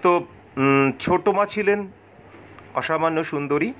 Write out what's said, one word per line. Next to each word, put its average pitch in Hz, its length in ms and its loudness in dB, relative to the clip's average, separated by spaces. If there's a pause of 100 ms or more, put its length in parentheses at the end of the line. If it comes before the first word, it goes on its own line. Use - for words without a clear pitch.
তো, 175 260 2 (300)
উম, 139 420 4
ছোট 175 300 0
মা 196 160 2
ছিলেন 202 420 -2 (840)
অসামান্য 160 500 -2
সুন্দরী 151 560 -2